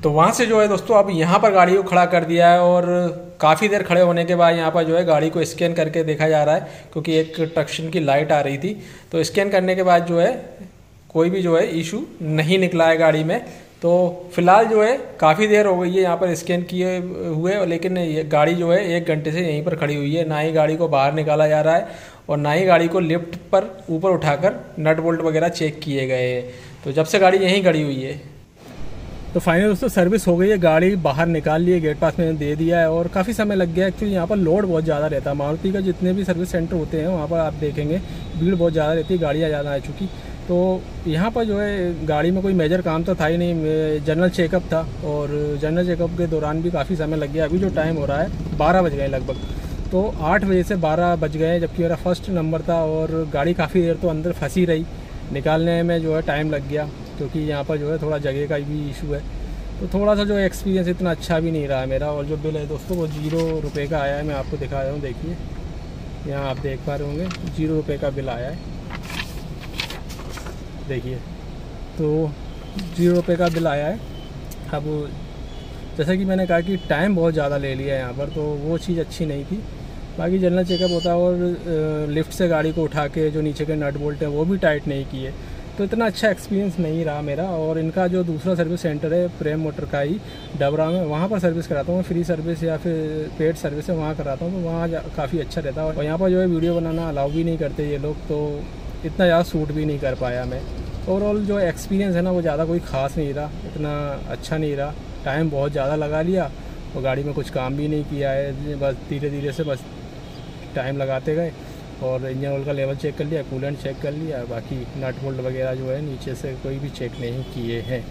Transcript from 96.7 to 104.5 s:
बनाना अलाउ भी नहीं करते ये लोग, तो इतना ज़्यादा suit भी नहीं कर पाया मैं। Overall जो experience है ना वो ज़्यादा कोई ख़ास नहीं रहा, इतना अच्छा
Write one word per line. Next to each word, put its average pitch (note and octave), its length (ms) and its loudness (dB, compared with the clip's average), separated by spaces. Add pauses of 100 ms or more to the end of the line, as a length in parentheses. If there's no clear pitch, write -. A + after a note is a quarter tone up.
बनाना E3 340 -2
अलाउ C#3+ 200 -2
भी D#3+ 140 0
नहीं E3 140 0
करते D3 320 -4
ये C#3+ 80 -2
लोग, D3 200 -4
तो D3 460 -4 (420)
इतना E3+ 200 2
ज़्यादा E3+ 180 6
suit D#3 280 -2
भी D3+ 140 -2
नहीं D3 140 -2
कर C3 160 0
पाया B2 300 -2
मैं। B2+ 160 -6 (460)
Overall G#3 380 0
जो G3+ 140 2
experience F#3+ 560 0
है F3 60 2
ना F#3 100 2
वो F3+ 100 2
ज़्यादा D#3+ 240 2
कोई E3+ 140 0
ख़ास C3+ 380 -2
नहीं C#3+ 160 -2
रहा, D3 180 -6 (140)
इतना D3 640 -4
अच्छा C3 280 -4